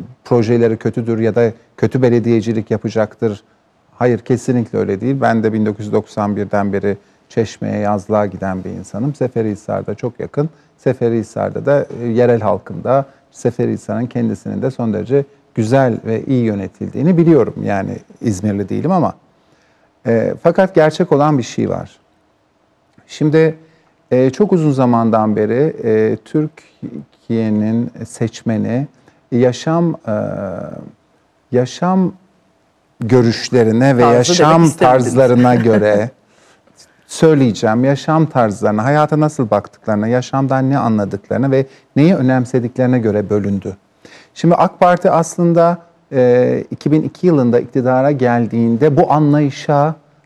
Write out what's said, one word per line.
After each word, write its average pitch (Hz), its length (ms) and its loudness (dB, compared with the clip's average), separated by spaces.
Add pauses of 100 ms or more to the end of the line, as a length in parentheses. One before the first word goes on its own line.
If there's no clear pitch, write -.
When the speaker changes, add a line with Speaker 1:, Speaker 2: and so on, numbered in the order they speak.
(260)
Speaker 1:
projeleri 117 520 2
kötüdür 113 420 -4
ya 110 160 0
da 117 160 2 (260)
kötü 113 240 -2
belediyecilik 117 720 0
yapacaktır. 107 720 -4 (480)
Hayır, 123 280 -2
kesinlikle 120 600 -2
öyle 98 220 -2
değil. 135 200 -4
Ben 113 220 0
de 110 100 0
bin 110 120 0
dokuz 107 200 -6
yüz 107 80 -10
doksan 104 420 -4
birden 101 380 -4
beri 98 240 -4 (320)
Çeşme'ye 107 480 -6
yazlığa 104 480 -2
giden 95 380 -8
bir 95 60 -12
insanım. 101 460 -8
Seferihisar'da 104 800 -6
çok - 240 -10
yakın. 147 300 -6 (280)
Seferihisar'da 113 880 -4
da, 139 200 0 (160)
e, 120 60 -6
yerel 117 340 2
halkın 101 420 -4
da 135 220 0 (260)
Seferihisar'ın 117 760 -4
kendisinin 110 560 -6
de 127 100 -2
son 117 220 -4
derece 131 320 -2 (300)
güzel 120 500 0
ve 110 180 -4
iyi 127 200 0
yönetildiğini 107 720 -2
biliyorum. 160 460 4
Yani 98 340 -4 (240)
İzmirli 101 480 -4
değilim 104 220 -2
ama, 143 220 0 (960)
e, 110 260 0 (100)
fakat 190 320 2
gerçek 156 360 2
olan 147 260 2
bir 120 60 -2
şey 110 260 -4
var. 90 300 -10 (1080)
Şimdi, 156 480 2 (560)
e, 127 180 2
çok 196 240 0
uzun 156 180 2
zamandan 113 640 2
beri, 113 480 0
e, 110 420 0
Türkiye'nin 113 1700 -4 (160)
seçmeni 113 800 -4 (440)
yaşam, 156 640 0 (120)
e, 110 60 -4 (1400)
yaşam 175 600 -2 (840)
görüşlerine 117 1000 2
ve 120 40 4
Speaker 2:
Tarzı 120 140 4
Speaker 1:
yaşam 156 380 4
Speaker 2:
demek 165 140 6
istemediniz. 127 480 2
Speaker 1:
tarzlarına 123 400 4
Speaker 2:
<laughs> 117 140 2
Speaker 1:
göre 107 400 2 (960)
söyleyeceğim, 123 760 2
yaşam 151 420 0
tarzlarına, 107 580 0
hayata 151 360 0
nasıl 147 300 -2
baktıklarına, 104 580 -2
yaşamdan 131 640 -2
ne 139 80 0
anladıklarına 107 760 -2
ve 135 140 2 (300)
neyi 165 200 4
önemsediklerine 127 840 0
göre 104 300 0
bölündü. 101 480 -2 (560)
Şimdi 170 220 2
ak - 240 0
Parti 180 320 2
aslında, 170 680 2 (360)
e, 127 580 2
iki 143 200 -4
bin 156 100 4
iki - 260 -2
yılında 123 320 4
iktidara 127 520 0
geldiğinde 120 880 0
bu 160 140 4
anlayışa 147 840 0 (300)